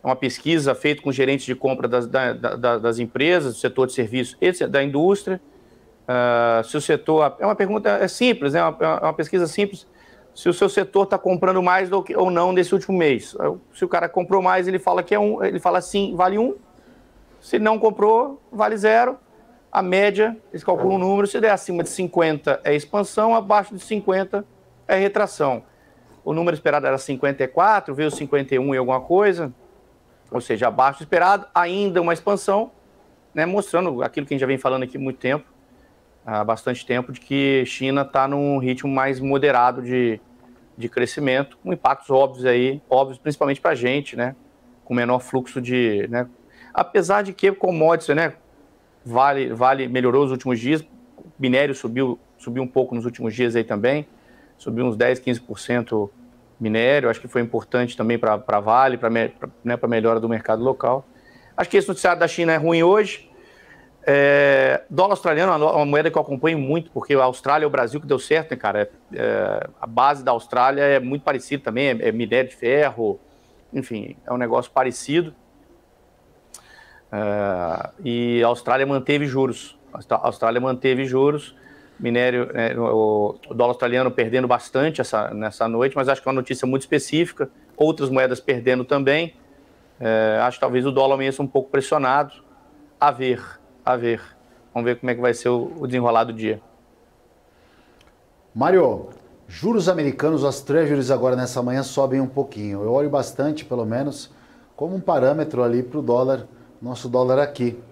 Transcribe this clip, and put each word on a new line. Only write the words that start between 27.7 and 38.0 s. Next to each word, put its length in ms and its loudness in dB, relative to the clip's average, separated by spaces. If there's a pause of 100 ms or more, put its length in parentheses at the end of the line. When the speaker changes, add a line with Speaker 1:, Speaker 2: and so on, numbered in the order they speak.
Speaker 1:
veio 180 -2
cinquenta 440 -2
e 40 4
um 140 0
e 60 0
alguma 220 0
coisa, 520 2 (800)
ou 100 -4
seja, 260 0
abaixo 320 2
do 40 -16
esperado, 520 2
ainda 480 0
uma 100 2
expansão, 600 0 (600)
né, 140 0
mostrando 560 -2
aquilo 240 -6
que 80 -4
a 0 -
gente 60 -2
já 60 0
vem 120 0
falando 240 0
aqui 140 -10
há 40 -10
muito 180 -6
tempo, 260 -2 (800)
há 180 -4
bastante 420 -4
tempo, 280 -4
de 80 -16
que 440 0
China 400 -2